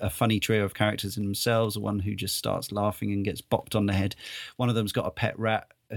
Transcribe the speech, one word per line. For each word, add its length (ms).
a 80
funny 280
trio 260
of 100
characters 420
in 80
themselves, 540
one 220
who 140
just 220
starts 340
laughing 400
and 140
gets 160
bopped 340
on 120
the 80
head. 200
One 120
of 60
them's 180
got 140
a 40
pet 280
rat 280